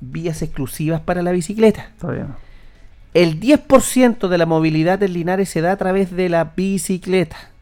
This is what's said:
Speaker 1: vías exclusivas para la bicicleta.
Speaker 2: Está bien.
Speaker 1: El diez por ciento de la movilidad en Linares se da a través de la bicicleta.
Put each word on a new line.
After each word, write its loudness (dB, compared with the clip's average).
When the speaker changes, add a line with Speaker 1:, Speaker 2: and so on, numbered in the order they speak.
Speaker 1:
vías -8
exclusivas -4
para -4
la -2
bicicleta. 0
Speaker 2:
Está -10
bien. -8
Speaker 1:
El 2
diez 4
por 4
ciento 2
de 0
la 2
movilidad 2
en 0
Linares -2
se -4
da 2
a -2
través 0
de -2
la 0
bicicleta. -2